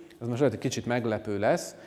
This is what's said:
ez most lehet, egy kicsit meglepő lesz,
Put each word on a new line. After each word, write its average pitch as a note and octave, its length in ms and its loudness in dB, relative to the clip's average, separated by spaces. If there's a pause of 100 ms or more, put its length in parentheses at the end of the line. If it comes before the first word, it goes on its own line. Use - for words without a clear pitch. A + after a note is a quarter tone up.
(220)
ez A#2+ 60 -4
most A#2+ 120 -2
lehet, C3+ 140 4
egy - 60 -6
kicsit - 260 -2
meglepő A2 540 0
lesz, C#3 360 2 (120)